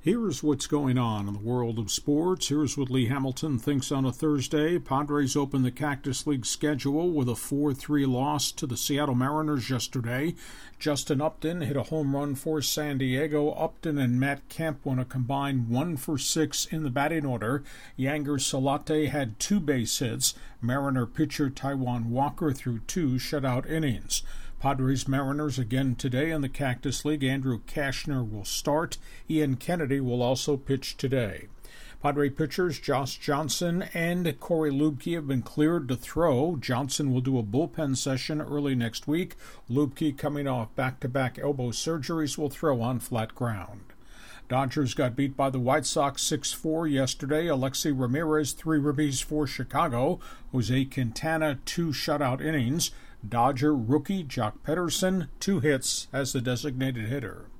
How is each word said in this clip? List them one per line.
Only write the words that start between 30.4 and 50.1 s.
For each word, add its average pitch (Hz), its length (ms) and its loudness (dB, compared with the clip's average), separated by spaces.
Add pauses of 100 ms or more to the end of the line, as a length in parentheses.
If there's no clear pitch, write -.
pitch 135 400 -4
today. 123 520 -2 (540)
Padre 143 280 2
pitchers 156 500 0
Josh 131 380 -2
Johnson 165 640 0 (100)
and 170 480 0
Corey 156 300 2
Luebke 151 460 2
have 147 120 -4
been 131 140 2
cleared 151 460 2
to 127 80 0
throw. 156 600 2
Johnson 131 560 0
will 123 80 4
do 135 160 2
a 120 60 2
bullpen 135 520 0
session 139 460 -2
early 143 340 0
next 117 320 -2
week. 170 300 0 (320)
Luebke, 143 480 0
coming 143 320 -2
off 123 260 -2
back-to-back 127 640 -2
elbow 139 300 -2
surgeries, 156 680 -2
will 151 100 0
throw 135 320 0
on 117 200 0
flat 113 340 -4
ground. 104 480 -4 (640)
Dodgers 131 460 0
got 123 220 2
beat 139 200 0
by 135 140 2
the 131 100 -2
White 131 240 2
Sox 139 380 0
six - 320 -2
four 160 320 -2
yesterday. 147 600 0
Alexei 135 440 0
Ramirez, 143 600 2
three 160 260 0
ribbies 143 440 2
for 151 240 0
Chicago. 139 720 0 (320)